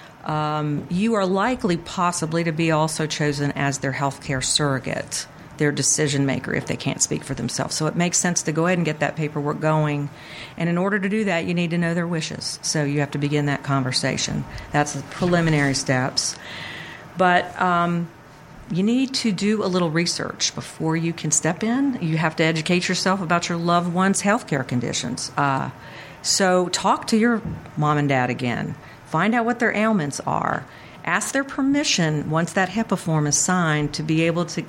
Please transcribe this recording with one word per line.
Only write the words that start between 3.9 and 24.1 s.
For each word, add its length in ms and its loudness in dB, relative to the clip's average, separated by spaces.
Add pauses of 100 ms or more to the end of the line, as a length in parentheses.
healthcare 500 -2
surrogate, 840 -2 (320)
their 140 4
decision 540 2
maker 280 -2
if 120 -2
they 100 -4
can't 260 -4
speak 220 -4
for 100 -6
themselves. 400 -4
So 120 0
it 100 -2
makes 220 2
sense 240 0
to 100 -2
go 140 2
ahead 120 2
and 60 2
get 160 -2
that 160 0
paperwork 440 -2
going. 500 2 (460)
And 120 0
in 80 2
order 220 2
to 100 -2
do 160 0
that, 220 0
you 80 0
need 160 0
to 80 0
know 160 2
their 120 0
wishes. 560 -4
So 220 0
you 160 0
have 120 -2
to 60 -4
begin 280 0
that 160 -2
conversation. 840 0 (280)
That's 200 2
the 120 -6
preliminary 680 2
steps. 640 0 (800)
But, 440 4
um, 480 2 (600)
you 120 0
need 320 2
to 180 0
do 320 0
a 20 0
little 240 2
research 640 -2
before 400 -2
you 200 0
can 160 -4
step 340 0
in. 380 0
You 160 2
have 180 0
to 80 4
educate 420 2
yourself 360 0
about 260 0
your 80 -2
loved 380 2
one's 260 2